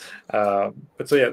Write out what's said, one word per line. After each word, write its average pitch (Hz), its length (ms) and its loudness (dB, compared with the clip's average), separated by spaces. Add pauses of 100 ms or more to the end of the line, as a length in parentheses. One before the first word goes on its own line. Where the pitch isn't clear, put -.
(300)
Um, 101 580 -2 (100)
but - 100 -10
so 147 80 2
yeah, 127 180 4